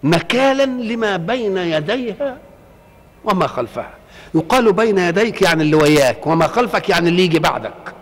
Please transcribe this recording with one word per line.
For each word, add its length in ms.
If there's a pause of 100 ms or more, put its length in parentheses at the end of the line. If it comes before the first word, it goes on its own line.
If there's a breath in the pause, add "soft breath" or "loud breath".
نكالاً 600
لما 520
بين 400
يديها 800 (880)
وما 220
خلفها. 420 (460 loud breath)
يقال 380
بين 240
يديك 440
يعني 220
اللي 120
وياك، 520
وما 200
خلفك 420
يعني 200
اللي 140
يجي 160
بعدك. 640